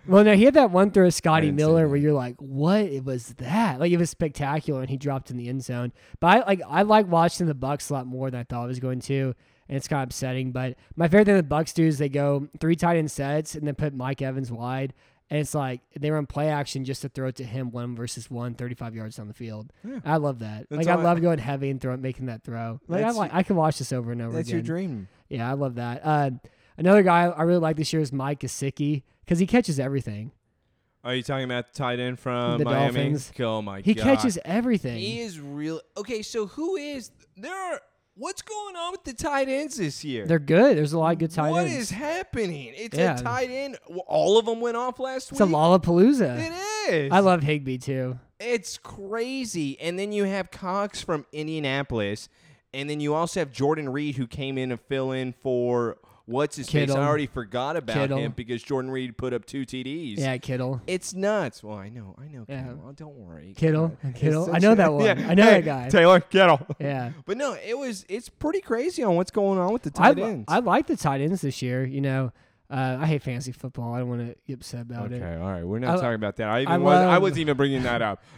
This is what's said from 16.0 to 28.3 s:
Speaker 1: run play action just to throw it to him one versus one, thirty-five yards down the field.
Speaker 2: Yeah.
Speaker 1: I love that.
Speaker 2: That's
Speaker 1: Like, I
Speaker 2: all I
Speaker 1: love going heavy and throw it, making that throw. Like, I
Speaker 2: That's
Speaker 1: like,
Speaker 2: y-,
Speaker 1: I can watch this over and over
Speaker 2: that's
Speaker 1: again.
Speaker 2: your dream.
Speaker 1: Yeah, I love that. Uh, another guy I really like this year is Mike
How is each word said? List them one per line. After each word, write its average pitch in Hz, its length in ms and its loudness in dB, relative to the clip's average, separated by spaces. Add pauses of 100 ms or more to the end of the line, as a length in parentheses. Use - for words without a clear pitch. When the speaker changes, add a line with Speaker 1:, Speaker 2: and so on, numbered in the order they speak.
Speaker 1:
run 151 140 0
play 147 240 -2
action 143 380 -4
just 131 160 -6
to 135 80 -8
throw 131 180 -6
it 131 80 -8
to 131 80 -12
him 123 260 -8
one 120 240 -8
versus 117 360 -10
one, 120 240 -8
thirty-five 120 400 -10
yards 110 220 -12
down 107 120 -14
the 107 60 -14
field. 107 360 -14 (160)
Speaker 2:
Yeah. 247 160 -12
Speaker 1:
I 151 140 0
love 143 220 -2
that. 107 320 -10
Speaker 2:
That's 147 80 -6
Speaker 1:
Like, 165 80 0
I 180 60 4
Speaker 2:
all 175 80 4
I - 20 0
Speaker 1:
love 170 180 4
going 165 180 2
heavy 135 300 -4
and 139 100 -4
throw 127 140 -4
it, 127 80 -6
making 131 260 -6
that 117 180 -10
throw. 117 440 -8
Like, 175 140 -2
I 220 60 0
Speaker 2:
That's 233 100 -2
Speaker 1:
like, 190 160 -2
Speaker 2:
y-, 190 60 2
Speaker 1:
I - 20 4
can 190 140 0
watch 156 200 2
this - 160 -8
over 120 180 -4
and 120 120 -4
over 117 140 -6
Speaker 2:
that's 120 120 -4
Speaker 1:
again. 120 120 -2
Speaker 2:
your - 40 -6
dream. 156 440 -6 (200)
Speaker 1:
Yeah, 123 220 -4
I - 20 -2
love 139 220 -4
that. 120 280 -6
Uh, 147 280 2 (480)
another 196 240 8
guy 175 220 6
I 170 180 0
really 175 160 4
like 160 180 0
this 156 160 -2
year 160 80 2
is 143 100 -2
Mike 139 300 -4